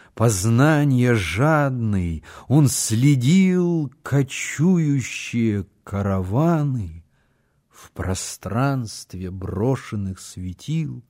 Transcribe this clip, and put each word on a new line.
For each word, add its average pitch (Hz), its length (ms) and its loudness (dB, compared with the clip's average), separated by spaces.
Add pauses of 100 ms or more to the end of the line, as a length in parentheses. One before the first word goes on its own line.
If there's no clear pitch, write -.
(160)
познания 123 1000 4
жадный 107 1080 0 (240)
он 143 200 6
следил 151 1200 2 (120)
кочующие 139 1600 0 (180)
караваны 101 1200 -2 (680)
в - 220 -20
пространстве 104 1400 -6
брошенных 98 880 -4
светил 123 920 -8